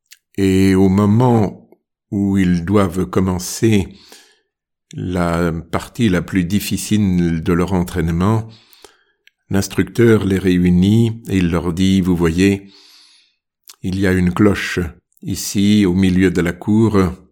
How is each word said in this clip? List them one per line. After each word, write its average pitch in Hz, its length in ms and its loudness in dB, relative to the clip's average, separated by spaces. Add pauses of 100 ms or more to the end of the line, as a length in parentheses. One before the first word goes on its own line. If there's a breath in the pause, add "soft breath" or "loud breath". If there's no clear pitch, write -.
(380)
et 95 380 2
au 95 120 4
moment 104 800 2 (400)
où 98 280 -2
ils 90 260 2
doivent 92 420 0
commencer 95 840 -2 (1040 loud breath)
la 87 580 -4
partie - 560 -4
la 87 140 0
plus 90 240 -2
difficile 90 1000 -2
de 90 80 -2
leur 87 220 0
entraînement, 90 720 -2 (1000 soft breath)
l'instructeur 98 760 0
les 95 160 0
réunit 95 880 2
et 95 120 0
il 87 120 0
leur 85 220 -2
dit, « 95 280 2
Vous 90 140 0
voyez, 87 560 0 (1120 soft breath)
il 95 180 -6
y 98 80 0
a 92 60 2
une 90 200 2
cloche 101 460 0 (440)
ici 104 600 0
au 87 80 2
milieu 92 360 2
de 87 120 -2
la 85 120 -2
cour. 104 460 0 (320)